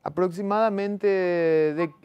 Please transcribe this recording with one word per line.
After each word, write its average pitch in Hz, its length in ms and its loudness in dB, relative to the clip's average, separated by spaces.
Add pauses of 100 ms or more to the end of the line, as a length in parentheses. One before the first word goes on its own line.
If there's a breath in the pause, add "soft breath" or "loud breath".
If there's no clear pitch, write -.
Aproximadamente, 202 1040 -2
de, 165 800 2 (160)